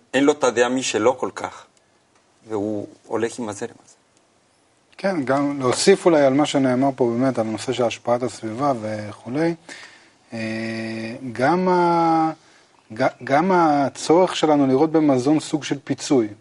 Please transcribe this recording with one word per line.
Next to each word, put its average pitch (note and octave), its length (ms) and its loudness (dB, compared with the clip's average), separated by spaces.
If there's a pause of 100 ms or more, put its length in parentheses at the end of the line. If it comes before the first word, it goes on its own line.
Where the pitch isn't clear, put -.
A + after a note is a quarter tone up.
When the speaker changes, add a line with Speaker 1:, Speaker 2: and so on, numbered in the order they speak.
(140)
Speaker 1:
אין C3 100 2
לו C#3+ 80 6
את C#3+ 120 -4
הדעה A#2+ 260 2
משלו B2 480 0
כל G#2+ 180 -6
כך, - 300 -12 (840)
והוא G#2 400 -4 (200)
הולך A#2 320 -4
עם A#2 100 -8
הזרם G#2 200 -10 (160)
הזה. - 100 -20 (1000)
Speaker 2:
כן, F#3 260 -2
גם C#3+ 360 0
להוסיף C3 460 2
אולי D#3 200 6
על C3 80 4
מה D3 120 2
שנאמר C3+ 500 0
פה A#2+ 180 2
באמת, B2 260 0
על A2 80 -2
הנושא A2 260 -6
של A#2+ 100 -2
השפעת A#2 400 -2
הסביבה A#2+ 580 -4
וכולי, G#2+ 720 -6 (800)
אה, A2+ 60 -8 (920)
גם D#3 380 0
ה-, E3+ 640 2 (640)
ג-, B2+ 300 -4
גם D3 280 0
הצורך D#3+ 840 2
שלנו D3 320 2
לראות C3+ 240 2
במזון D3 480 2
סוג C#3+ 240 -4
של C#3+ 200 -4
פיצוי. C3 440 0 (140)